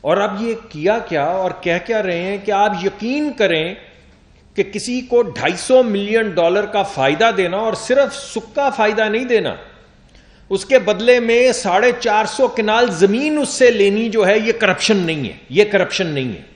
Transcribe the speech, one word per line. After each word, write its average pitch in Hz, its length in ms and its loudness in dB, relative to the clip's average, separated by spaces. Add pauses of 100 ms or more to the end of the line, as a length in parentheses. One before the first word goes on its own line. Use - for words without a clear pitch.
और 170 140 0
अब 202 260 -4
ये 233 100 -4
किया 196 440 -4
क्या 156 280 -4
और 180 380 -4
कह 175 140 0
क्या 214 220 -4
रहे 180 180 -2
हैं 196 260 -6
कि 214 60 -4
आप 202 340 0
यकीन 262 480 -4
करें 175 440 -2 (800)
कि 190 80 0
किसी 226 360 -8
को 240 220 0
ढाई 156 300 -4
सौ 254 300 4
मिलियन 208 520 0
डॉलर 175 320 2
का 202 160 -2
फायदा 156 480 2
देना, 185 260 -2
और 226 180 -2
सिर्फ 254 380 0
सुक्का - 580 -4
फायदा 214 380 0
नहीं 233 180 -2
देना, 185 320 0 (920)
उसके 196 280 2
बदले 220 420 4
में 240 320 2
साढ़े 214 400 2
चार 220 340 0
सौ 262 220 0
कनाल 226 400 0
जमीन 214 500 2
उससे 254 320 2
लेनी 214 380 2
जो 214 160 2
है, 214 220 2
ये 226 60 0
करप्शन 208 440 0
नहीं 160 320 -2
है, - 120 -14 (100)
ये 175 140 4
करप्शन 196 420 -2
नहीं 139 220 -4
है। 90 280 -12